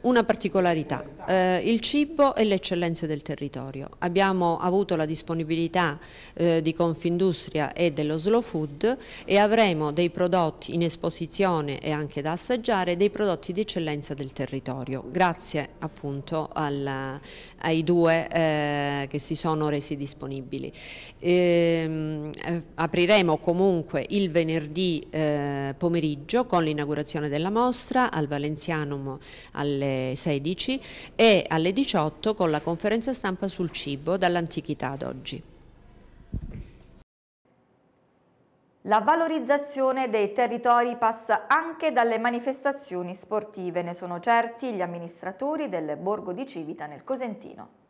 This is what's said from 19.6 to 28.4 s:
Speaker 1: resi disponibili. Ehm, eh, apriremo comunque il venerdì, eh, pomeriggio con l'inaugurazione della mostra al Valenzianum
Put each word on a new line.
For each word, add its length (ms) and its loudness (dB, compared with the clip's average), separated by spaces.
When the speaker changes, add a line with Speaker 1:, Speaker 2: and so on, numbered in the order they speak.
Speaker 1:
resi 260 -2
disponibili. 760 -8
Ehm, 1120 2
eh, 200 -4
apriremo 640 4
comunque 680 2
il 240 0
venerdì, 800 0
eh, 680 0
pomeriggio 680 0
con 180 2
l'inaugurazione 640 -2
della 220 -2
mostra 600 2
al 160 0
Valenzianum 880 -4